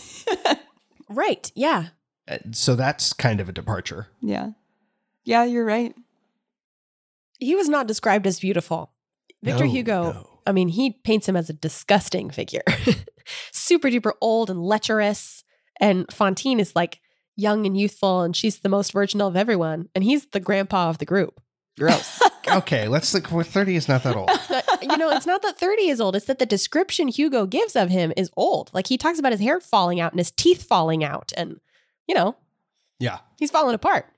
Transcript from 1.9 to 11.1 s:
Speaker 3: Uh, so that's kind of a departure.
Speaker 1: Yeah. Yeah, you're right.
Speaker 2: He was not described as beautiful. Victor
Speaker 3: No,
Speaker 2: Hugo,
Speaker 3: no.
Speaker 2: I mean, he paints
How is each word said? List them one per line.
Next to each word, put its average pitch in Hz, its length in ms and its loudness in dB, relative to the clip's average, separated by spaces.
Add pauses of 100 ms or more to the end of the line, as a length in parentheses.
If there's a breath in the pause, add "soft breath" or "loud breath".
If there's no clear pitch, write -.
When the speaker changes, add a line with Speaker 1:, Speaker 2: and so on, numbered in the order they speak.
Speaker 3:
Uh, - 120 -8 (140)
so 123 220 0
that's 131 380 -2
kind 110 280 -2
of 92 80 -8
a 92 40 -12
departure. 98 540 -8 (160)
Speaker 1:
Yeah. 214 280 -4 (760)
Yeah, 233 200 2
you're 240 220 -2
right. 226 280 -2 (1400)
Speaker 2:
He 269 160 0
was 381 140 2
not 285 180 2
described 208 400 0
as 185 140 0
beautiful. 175 520 -4 (500)
Victor 208 220 2
Speaker 3:
No, 262 60 4
Speaker 2:
Hugo, 214 420 0
Speaker 3:
no. - 180 -16 (160)
Speaker 2:
I 196 60 2
mean, 185 160 2
he 233 220 0
paints 220 380 0